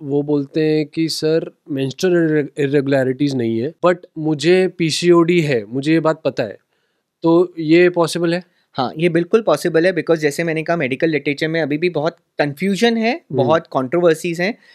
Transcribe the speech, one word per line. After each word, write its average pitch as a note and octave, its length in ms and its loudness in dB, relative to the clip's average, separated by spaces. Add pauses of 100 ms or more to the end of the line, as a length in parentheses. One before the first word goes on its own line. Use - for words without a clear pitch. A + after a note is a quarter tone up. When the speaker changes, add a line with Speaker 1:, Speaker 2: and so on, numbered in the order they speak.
Speaker 1:
वो C#3+ 200 -2
बोलते D3 380 -2
हैं D#3 260 0
कि D#3+ 220 -4
"सर, D#3+ 480 -2 (140)
मेंस्ट्रुअल D#3 760 0 (100)
इरेगुलरिटीज C#3 760 0
नहीं A2+ 240 -2
है, C#3+ 140 -4 (120)
but F3+ 120 4 (220)
मुझे D#3 500 2
पीसीओडी E3+ 720 2
है, C3+ 240 0
मुझे C3+ 280 -2
ये E3 80 4
बात D#3 240 -2
पता C#3 180 -2
है।" G2+ 160 -8 (640)
तो E3+ 360 2
ये E3 320 4
पॉसिबल E3+ 440 -2
है? F3+ 200 -10 (180)
Speaker 2:
हाँ, A#2+ 260 -4
ये E3+ 100 0
बिल्कुल F3 320 2
पॉसिबल E3 460 0
है, F#3+ 60 2
because E3 240 0
जैसे D3+ 280 -2
मैंने D#3+ 180 -4
कहा, E3 140 -2
मेडिकल C#3 320 -2
लिटरेचर D3 400 -2
में D#3+ 140 -2
अभी D3 160 -2
भी F3+ 100 -2
बहुत D#3+ 280 -4 (220)
कन्फ्यूजन F#3+ 580 -2
है, A3+ 160 -2
Speaker 1:
हम्म। D4 240 -8
Speaker 2:
बहुत D3+ 300 0
कंट्रोवर्सीज E3 760 0
हैं। G3 180 -2 (160)